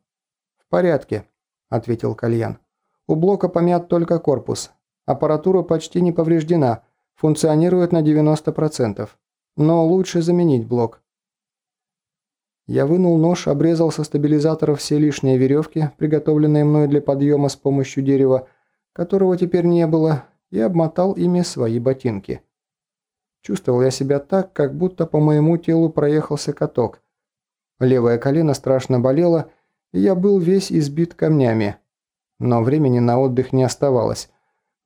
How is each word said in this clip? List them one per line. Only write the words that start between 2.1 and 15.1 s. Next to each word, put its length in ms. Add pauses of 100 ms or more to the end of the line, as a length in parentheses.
Кальян. 420 (500)
«У 80
блока 320
помят 400
только 320
корпус. 520 (340)
Аппаратура 580
почти 380
не 100
повреждена, 720 (320)
функционирует 760
на 100
девяносто 500
процентов. 680 (380)
Но 300
лучше 360
заменить 460
блок». 340 (1700)
Я 180
вынул 320
нож, 300
обрезал 440
со 120
стабилизатора 720
все 240
лишние 380